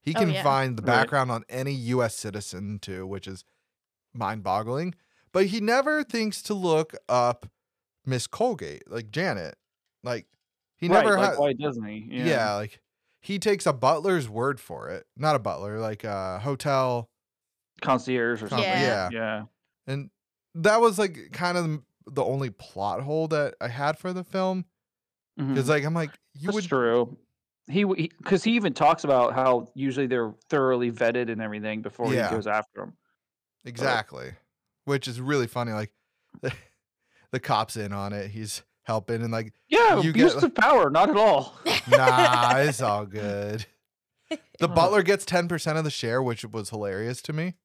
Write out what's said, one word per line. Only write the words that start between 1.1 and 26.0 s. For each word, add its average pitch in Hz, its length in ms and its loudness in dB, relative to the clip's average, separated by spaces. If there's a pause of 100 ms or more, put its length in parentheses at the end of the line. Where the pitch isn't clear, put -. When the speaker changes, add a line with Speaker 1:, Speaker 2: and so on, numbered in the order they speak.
Speaker 1:
on 113 180 -6
any 131 240 -6
U 123 300 0
S 113 120 -2
citizen, 101 640 -10
too, 95 300 -10
which 95 200 -10
is 95 160 -14 (720)
mind-boggling. 110 800 -4 (380)
But 190 160 4
he 214 120 -2
never 269 440 2
thinks 220 400 -4
to 214 100 -4
look 160 400 0 (160)
up 123 380 2 (580)
Miss 127 220 -4
Colgate, 131 640 -6
like, 113 180 -8
Janet. 113 460 -4 (480)
Like, 120 240 -6 (480)
he 170 120 -4
Speaker 3:
Right, 196 160 6
Speaker 1:
never 202 140 4
Speaker 3:
like, 190 180 4
Speaker 1:
ha- 139 60 0
Speaker 3:
why 143 120 4
doesn't 123 320 -4
he? 107 260 -12
Speaker 1:
Yeah. 127 140 -4
Speaker 3:
Yeah. 117 280 0
Speaker 1:
like, 104 260 -8 (400)
he 196 200 -6
takes 202 260 0
a 151 80 4
butler's 151 560 2
word 123 300 -2
for - 300 -12
it. 92 180 -12 (100)
Not 147 180 2
a 127 40 0
butler, 104 400 -6
like, 110 240 -6
a 95 360 -6
hotel 131 720 -2 (720)
Speaker 3:
Concierge 120 640 0
or 101 60 -8
something. - 180 0
Speaker 2:
Yeah. - 120 2
Speaker 1:
Yeah. 92 320 0
Speaker 3:
Yeah. 110 320 -6 (440)
Speaker 1:
And 139 220 -8 (460)
that 208 260 4
was, 220 180 4
like, 170 340 -2
kind 175 240 -2
of 156 240 -2 (280)
the 139 140 -2
only 131 260 -2
plot 98 520 -6
hole 156 260 -2
that 147 320 -2
I 123 80 -6
had 143 320 -4
for 185 140 -8
the 185 100 -8
film. 185 420 -4 (720)
Speaker 3:
Mm-hmm. 135 160 -2
Speaker 1:
'Cause, 135 140 0
like, 151 140 2
I'm 156 100 -2
like, 160 180 -4 (220)